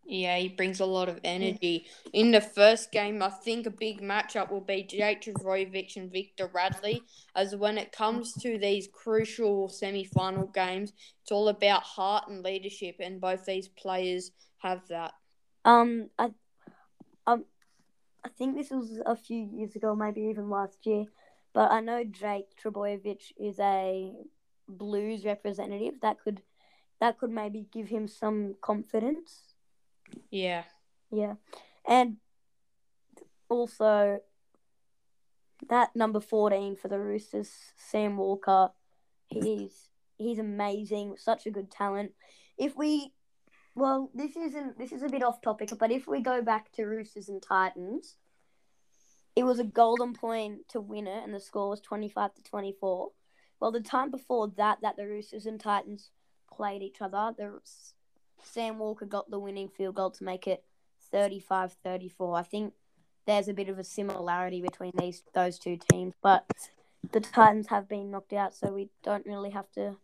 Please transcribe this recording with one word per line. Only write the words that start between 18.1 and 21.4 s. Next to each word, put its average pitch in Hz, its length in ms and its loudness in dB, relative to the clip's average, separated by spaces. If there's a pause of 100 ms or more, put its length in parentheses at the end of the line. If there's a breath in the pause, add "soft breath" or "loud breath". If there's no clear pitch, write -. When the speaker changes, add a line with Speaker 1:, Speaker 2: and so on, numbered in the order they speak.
Speaker 2:
I - 40 -10
think 262 280 -4
this 285 140 -6
was 226 340 -6
a 226 120 2
few 226 360 -6
years 214 220 -8
ago, 214 220 0
maybe 214 260 -2
even 214 260 -4
last 196 380 -4
year, 208 200 0 (460 soft breath)